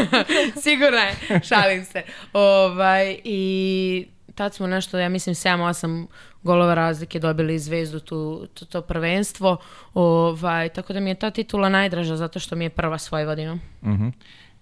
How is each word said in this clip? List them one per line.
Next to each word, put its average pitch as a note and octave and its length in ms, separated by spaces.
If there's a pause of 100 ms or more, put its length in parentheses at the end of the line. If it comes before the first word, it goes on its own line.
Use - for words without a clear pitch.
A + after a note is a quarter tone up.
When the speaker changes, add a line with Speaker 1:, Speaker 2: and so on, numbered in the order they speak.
(180)
Speaker 1:
<laughs> C#4+ 460
sigurna C#4 380
je.” G3 400
Šalim G3 440
se. F3+ 180 (300)
Ovaj, F#3+ 920
i F#3+ 840 (300)
tad G3+ 180
smo F#3+ 140
nešto, F#3 320
ja F3+ 100
mislim, F3+ 260
sedam, F3 260
osam E3+ 460 (360)
golova F3 300
razlike E3 460
dobili D#3+ 400
Zvezdu D#3 400
tu, D#3 480
to, - 180
to E3+ 160
prvenstvo. F3+ 760 (360)
Ovaj, E3 760
tako F#3 240
da G3 60
mi G3 100
je F#3 60
ta G#3+ 160
titula G3+ 380
najdraža F3 460
zato E3 240
što - 160
mi E3 100
je E3 60
prva D#3+ 260
s - 140
Vojvodinom. D#3 480 (240)
Speaker 2:
Mhm. G#2 240 (540)